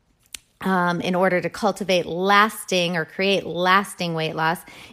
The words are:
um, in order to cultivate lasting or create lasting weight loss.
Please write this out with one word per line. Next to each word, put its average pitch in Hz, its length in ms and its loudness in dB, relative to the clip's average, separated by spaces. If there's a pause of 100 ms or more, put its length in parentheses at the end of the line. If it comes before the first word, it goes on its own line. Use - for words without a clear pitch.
(600)
um, 175 400 0
in 175 140 -2
order 180 260 2
to 160 100 -4
cultivate 190 560 0
lasting 185 920 0
or 160 80 -2
create 190 420 -2
lasting 180 680 0
weight 160 200 -2
loss. 160 240 0 (340)